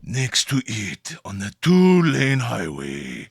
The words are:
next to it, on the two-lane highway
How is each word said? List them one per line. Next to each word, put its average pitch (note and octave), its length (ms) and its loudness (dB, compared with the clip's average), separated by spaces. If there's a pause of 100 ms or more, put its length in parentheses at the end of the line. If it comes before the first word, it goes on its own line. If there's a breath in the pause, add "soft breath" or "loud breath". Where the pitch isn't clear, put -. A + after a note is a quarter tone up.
next B2 480 -4
to C3+ 160 0
it, G#2+ 580 -8
on G2 160 -10
the G2+ 220 -8
two-lane E3 760 4
highway C#2 920 -8